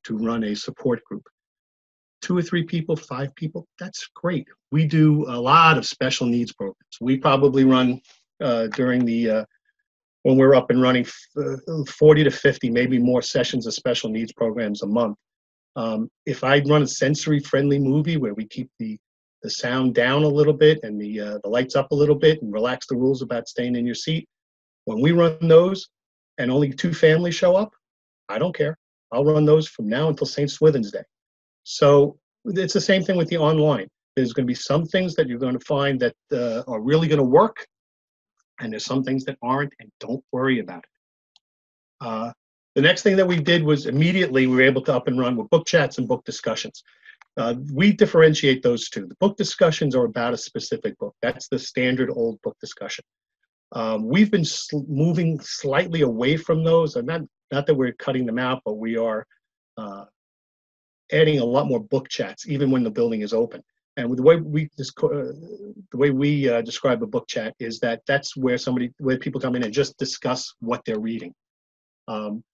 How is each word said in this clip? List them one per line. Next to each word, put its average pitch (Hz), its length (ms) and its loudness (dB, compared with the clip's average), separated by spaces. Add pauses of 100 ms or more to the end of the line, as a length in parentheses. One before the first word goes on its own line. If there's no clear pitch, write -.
to 113 140 -8
run 113 260 -2
a 104 120 -4
support - 480 -6
group. - 200 -14 (1000)
Two 180 160 -2
or 170 60 0
three 170 200 -2
people, 165 320 -4
five 135 400 -10
people, 160 320 -10 (120)
that's - 340 -14
great. 170 340 -6 (240)
We 156 140 2
do 151 420 4
a 120 120 -6
lot 156 400 4
of - 80 -8
special 127 400 -4
needs 117 260 -2
programs. 98 220 -10 (260)
We 131 160 0
probably 135 480 4
run, 127 340 4 (400)
uh, 117 280 0
during 127 360 0
the, 117 260 0
uh, 110 160 0 (760)
when 131 160 4
we're 135 160 8
up 127 160 4
and 123 120 4
running, 127 240 2
f-, - 380 -10
uh, 139 440 -6
forty 151 360 6
to 135 80 4
fifty, 135 380 0
maybe 123 300 2
more 123 240 2
sessions 120 420 -2
of 110 80 -6
special 120 380 -4
needs 110 200 -6
programs 110 520 -4
a 101 40 -6
month. 107 300 0 (580)
Um, 113 340 -4 (160)
if 135 180 -6
I 139 160 4
run 147 240 4
a 131 40 0
sensory-friendly 143 920 0
movie 147 380 0
where 110 160 -2
we 107 120 -8
keep 127 240 -12 (100)
the, 220 180 -8 (460)
the 107 60 -10
sound 127 460 -2
down 131 280 2
a 151 40 4
little 147 260 4
bit 151 300 6
and 107 160 -8
the, 104 200 -6
uh, 104 240 -8
the 101 60 -8
lights 127 260 -2
up 139 160 0
a 151 40 -2
little 147 200 4
bit 156 260 2
and 107 100 -8
relax 120 360 -4
the 127 100 -4
rules 131 240 0
about 117 260 -6
staying 123 280 -4
in 120 100 -2
your 120 100 -4
seat, 160 320 -6 (580)
when 110 160 -4
we 160 100 4
run 170 300 4
those 170 460 6 (500)
and 127 140 -2
only 143 200 2
two 170 220 -4
families 165 420 4
show 185 200 2
up, 214 160 0 (580)
I 107 100 -6
don't 170 160 -2
care. 151 220 -2 (340)
I'll 131 140 0
run 151 200 4
those 156 220 4
from - 200 -10
now 143 220 0
until 143 180 -4
Saint 143 220 -4
Swithin's 135 420 2
Day. - 120 -10 (600)
So 143 540 4 (280)
it's 185 280 -4
the 202 80 0
same 190 220 2
thing 190 120 -2
with 165 140 0
the 170 80 -2
online. 151 500 2 (280)
There's 127 180 0
gonna 131 120 -2
be 123 100 -2
some 156 300 -2
things 185 300 -2
that 151 120 0
you're 123 120 -6
gonna 127 200 -2
find 139 400 -2
that, 120 160 -2 (160)
uh, 120 360 -4
are 113 140 -8
really 156 260 2
gonna 143 160 2
work, 156 420 4 (920)
and 110 120 -8
there's 107 140 -8
some 131 180 -2
things 131 220 -4
that 139 160 -8
aren't, 139 380 -4
and 110 200 -20
don't 131 320 -8
worry 131 280 0
about 90 200 -12
it. - 100 -20 (1120)
Uh, 113 300 -6 (440)
the 139 60 2
next 175 200 4
thing 196 160 4
that 190 100 4
we 175 100 0
did 160 260 2
was 151 240 0
immediately 143 600 2
we 127 80 2
were 127 60 4
able 131 220 4
to 151 100 0
up 123 140 -2
and 127 120 -2
run 123 160 0
with 107 140 -6
book 165 160 2
chats 143 320 0
and 123 100 -4
book 120 160 -4
discussions. - 600 -10 (520)
Uh, 120 200 -4 (180)
we 196 180 4
differentiate 156 720 4
those 120 260 0
two. 101 160 -10
The 87 100 -18
book 202 200 0
discussions 156 600 0
are 123 100 4
about 117 280 -2
a 117 40 -6
specific - 600 -8
book. 104 240 -10
That's - 280 -6
the 131 100 -2
standard 127 500 -2
old 117 320 -4
book - 200 -8
discussion. - 420 -14 (680)
Um, 110 360 -4
we've 202 240 4
been 175 140 0
sl-, - 420 -8
moving 156 540 0
slightly 160 600 -4
away 127 360 0
from 160 260 -2
those, 165 320 2
and 120 120 -4
not, 160 140 -6 (300)
not 143 140 -2
that 156 100 2
we're 127 180 -2
cutting 131 320 -4
them 117 140 -4
out, 127 240 -4
but 107 120 -6
we 113 220 -6
are, 110 280 -4 (520)
uh, 101 280 -14 (1080)
adding 151 280 4
a 117 60 0
lot 139 220 0
more 123 120 0
book 127 280 -4
chats, - 400 -10
even 139 240 0
when 127 120 2
the 110 80 -2
building 113 300 -2
is 104 120 -6
open. 113 300 -2 (340)
And 120 120 -4
with 127 80 -2
the 127 60 -4
way 165 140 6
we 156 400 -4
dis-, - 160 -10 (100)
uh, 151 40 0
the 143 880 -10
way 143 140 2
we, 139 360 0
uh, 117 140 0
describe 117 420 -4
a 110 40 -8
book 113 200 -6
chat 110 320 -8
is 117 200 -10
that 117 280 -4
that's 143 300 -4
where 127 220 0
somebody, 123 400 -4
where 131 180 -2
people 131 240 -6
come 127 140 -4
in 123 80 -2
and 107 100 -6
just - 240 -2
discuss - 640 -6
what 120 260 -6
they're 110 140 -6
reading. 110 340 -8 (760)
Um, 107 360 -8 (100)